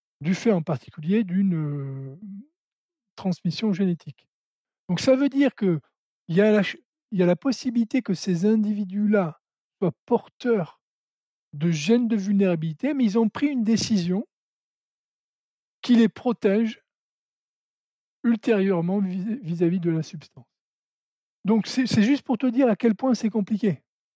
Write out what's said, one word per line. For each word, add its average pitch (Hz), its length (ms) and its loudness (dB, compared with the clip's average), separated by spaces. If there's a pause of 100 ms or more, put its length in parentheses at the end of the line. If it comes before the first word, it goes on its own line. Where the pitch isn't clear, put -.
(220)
du 175 120 0
fait 226 180 0
en 175 100 2
particulier 170 600 -4
d'une, 185 300 0
euh, 139 640 -8 (1000)
transmission 190 560 -4
génétique. 170 560 -4 (600)
Donc 175 120 -2
ça 262 160 4
veut 277 120 2
dire 269 260 2
que 175 260 0 (480)
il 160 80 -2
y 190 40 4
a 214 100 6
la 208 120 4
ch-, - 200 -8 (300)
il 196 60 -4
y 185 40 4
a 175 40 4
la 175 100 4
possibilité 233 640 -2
que 202 140 -4
ces 180 320 -2
individus-là 208 960 0 (380)
soient 180 140 0 (140)
porteurs - 760 -2 (720)
de 156 180 -2
gènes 214 380 2
de 220 80 0
vulnérabilité, 190 800 0
mais 262 100 0
ils 208 140 0
ont 226 100 2
pris 285 200 -2
une 254 160 -2
décision 196 640 0 (1600)
qui 240 140 4
les 226 120 6
protège 220 720 -2 (1400)
ultérieurement 196 760 2
vis-, 190 420 -4
vis-à-vis 175 380 0
de 170 100 -2
la 160 120 -2
substance. - 440 -16 (1000)
Donc 208 220 0
c'est, 254 200 -2
c'est 214 160 2
juste 262 200 2
pour 247 160 -4
te 262 80 -2
dire 247 220 2
à 208 80 2
quel 226 180 2
point 254 200 0
c'est 208 160 -2
compliqué 202 520 -2 (340)